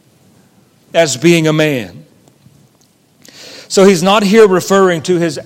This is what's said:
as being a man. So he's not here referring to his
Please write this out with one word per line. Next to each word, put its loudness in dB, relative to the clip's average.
as -2
being 0
a -2
man. -4
So 2
he's 2
not 0
here 4
referring 0
to -2
his -4